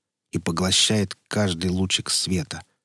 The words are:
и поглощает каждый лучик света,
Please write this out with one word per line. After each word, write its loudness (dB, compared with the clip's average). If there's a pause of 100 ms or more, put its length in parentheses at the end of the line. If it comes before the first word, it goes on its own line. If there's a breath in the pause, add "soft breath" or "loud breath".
(320)
и -4
поглощает 2 (100)
каждый 0
лучик 0
света, -2 (200)